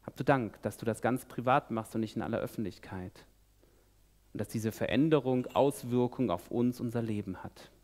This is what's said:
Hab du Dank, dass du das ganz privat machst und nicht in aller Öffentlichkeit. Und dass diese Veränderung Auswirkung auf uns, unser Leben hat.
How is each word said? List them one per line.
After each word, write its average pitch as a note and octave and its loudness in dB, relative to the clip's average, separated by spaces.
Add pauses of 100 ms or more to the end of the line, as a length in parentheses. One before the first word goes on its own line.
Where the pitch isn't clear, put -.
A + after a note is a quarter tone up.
Hab - -10
du B2+ -4
Dank, B2+ 2
dass G#2+ -4
du - -10
das A2 0
ganz B2 0
privat B2+ 2
machst A2+ -4
und A2+ 0
nicht A2 -4
in G#2+ -2
aller G#2+ -2
Öffentlichkeit. - -8 (1040)
Und - -6
dass G#2 -2
diese A2 -2
Veränderung C3 2
Auswirkung B2 2
auf - -2
uns, B2 2
unser A#2 -2
Leben G#2 -4
hat. - -14 (140)